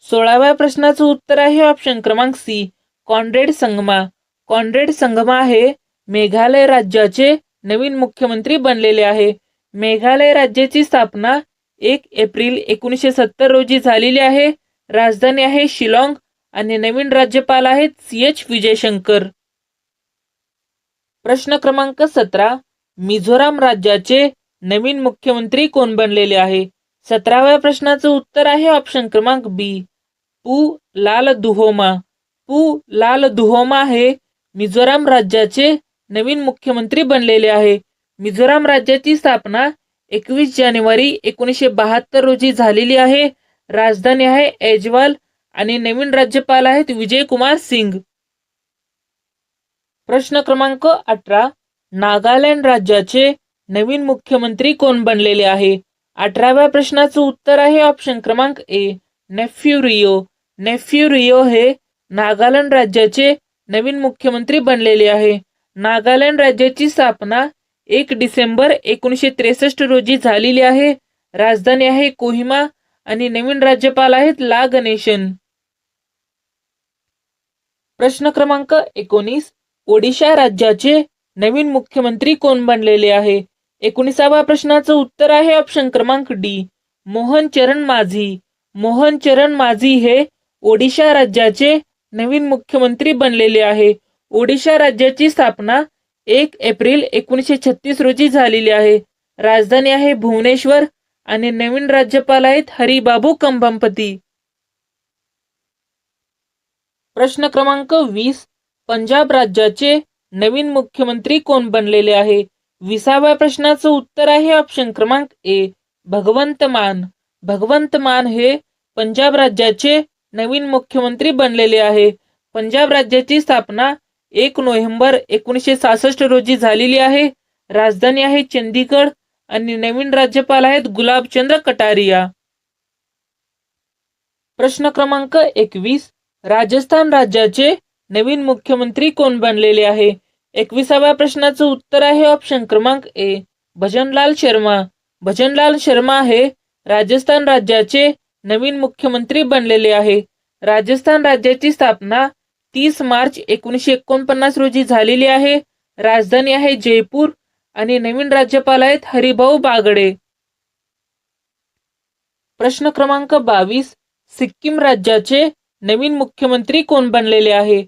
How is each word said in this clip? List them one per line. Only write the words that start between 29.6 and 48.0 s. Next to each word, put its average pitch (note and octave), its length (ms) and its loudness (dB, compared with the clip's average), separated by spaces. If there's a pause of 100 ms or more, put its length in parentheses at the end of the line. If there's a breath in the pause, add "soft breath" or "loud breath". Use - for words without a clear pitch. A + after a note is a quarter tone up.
पू D4 340 -2 (180)
लाल A3 340 0
दुहोमा. G#3 680 0 (520)
पू D4+ 400 -2
लाल A#3+ 380 0
दुहोमा A#3+ 580 2
हे B3+ 300 2 (420)
मिझोराम B3 520 0
राज्याचे A#3+ 680 2 (340)
नवीन A#3 300 -4
मुख्यमंत्री C4 640 -4
बनलेले A3+ 440 2
आहे. G#3 320 2 (400)
मिझोराम B3 460 0
राज्याची C4+ 520 0
स्थापना B3 520 -2 (400)
एकवीस B3+ 480 -4
जानेवारी A#3 680 2
एकोणीसशे B3 440 -2
बहात्तर A3+ 560 0
रोजी C4 300 0
झालेली A#3+ 420 2
आहे. C4+ 340 4 (400)
राजधानी A3+ 560 0
आहे C4+ 260 2 (100)
ऐजवाल A3+ 520 0 (400)
आणि A3+ 240 -6
नवीन A#3+ 360 -4
राज्यपाल C4 520 0
आहेत C#4 260 2
विजयकुमार B3+ 640 -2
सिंग. A3 340 -4 (2250)